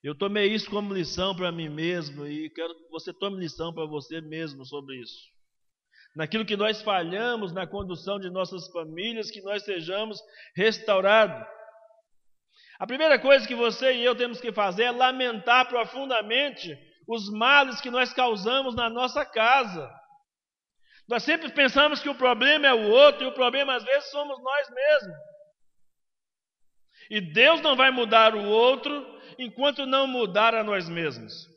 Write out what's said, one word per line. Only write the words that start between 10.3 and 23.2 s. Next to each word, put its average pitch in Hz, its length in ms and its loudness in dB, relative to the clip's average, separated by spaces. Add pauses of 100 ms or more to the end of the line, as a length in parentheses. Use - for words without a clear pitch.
restaurados. 202 920 2 (1300)
A 190 80 -8
primeira 285 320 2
coisa 269 280 6
que 247 80 -8
você 240 380 0
e 240 120 -2
eu 247 120 2
temos 240 240 -6
que 233 100 -6
fazer 202 340 -2
é 247 60 0
lamentar 254 760 2
profundamente 240 1040 -4 (320)
os 220 220 -6
males 247 520 4
que 247 100 -10
nós 247 220 -2
causamos 240 640 -2
na 233 140 -2
nossa 247 360 -4
casa. 220 680 2 (1120)
Nós 226 180 -2
sempre 320 260 -2
pensamos 285 500 2
que 294 80 -6
o 277 60 -4
problema 262 520 4
é 269 60 8
o 220 160 2
outro 277 360 8